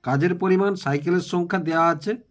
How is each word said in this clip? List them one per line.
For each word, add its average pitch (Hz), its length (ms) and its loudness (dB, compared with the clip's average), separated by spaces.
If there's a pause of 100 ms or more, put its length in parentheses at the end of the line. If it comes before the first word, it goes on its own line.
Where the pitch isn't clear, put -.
কাজের 143 320 2
পরিমাণ, 190 400 2
সাইকেলের 170 560 -2
সংখ্যা 175 280 -2
দেওয়া 165 280 0
আছে। 170 240 -2 (200)